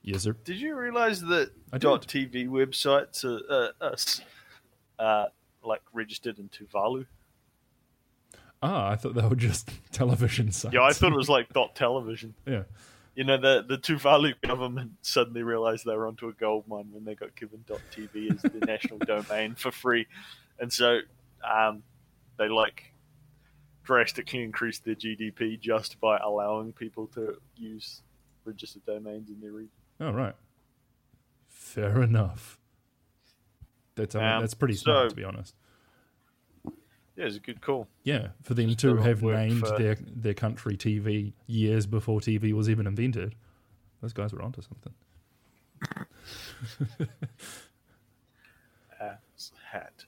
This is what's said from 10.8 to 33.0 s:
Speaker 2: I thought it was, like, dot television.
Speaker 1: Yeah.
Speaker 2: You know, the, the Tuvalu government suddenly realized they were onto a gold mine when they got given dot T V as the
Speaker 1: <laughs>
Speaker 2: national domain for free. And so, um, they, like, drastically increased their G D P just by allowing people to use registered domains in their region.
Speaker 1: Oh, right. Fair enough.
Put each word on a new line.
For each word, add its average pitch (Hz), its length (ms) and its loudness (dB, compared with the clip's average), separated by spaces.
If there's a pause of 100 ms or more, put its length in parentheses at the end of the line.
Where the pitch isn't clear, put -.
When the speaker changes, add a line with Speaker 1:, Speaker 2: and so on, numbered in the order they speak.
Speaker 2:
I 143 100 8
thought 180 180 6
it 151 60 4
was, 135 120 0
like, 127 240 4
dot 127 220 2
television. 113 580 -2 (120)
Speaker 1:
Yeah. 113 180 -2 (520)
Speaker 2:
You 131 100 -2
know, 135 120 6
the, 127 300 6
the 135 100 -2
Tuvalu 143 640 4
government 127 500 -2 (100)
suddenly 117 420 0
realized 113 420 0
they 113 100 -2
were 110 120 -2
onto 117 220 -10
a 107 40 -12
gold 107 340 -2
mine 104 240 -12
when 107 140 -16
they 107 100 -8
got - 200 -16
given 110 320 -16
dot 110 140 -10 (100)
T 107 220 -14
V 107 200 -6
as - 80 -4
the 113 180 -2
Speaker 1:
<laughs> - 60 0
Speaker 2:
national 107 340 -4
domain 107 560 -2
for 127 160 -6
free. 120 360 0 (520)
And 123 120 -6
so, 120 280 4 (500)
um, 110 340 0 (540)
they, 107 100 0
like, 110 460 0 (920)
drastically 123 600 2
increased 113 420 -6
their 113 100 -2
G 110 200 -6
D 110 160 -6
P 110 260 -4
just 110 420 -2
by 107 180 4
allowing 107 560 -2
people 110 340 -10
to 107 300 -8 (200)
use 110 440 -14 (440)
registered 104 400 -16
domains 107 440 -8
in 104 120 -16
their 104 100 -14
region. 110 180 -16 (300)
Speaker 1:
Oh, 156 120 -6
right. 117 240 -4 (1120)
Fair 107 540 -2
enough. 110 560 2 (1400)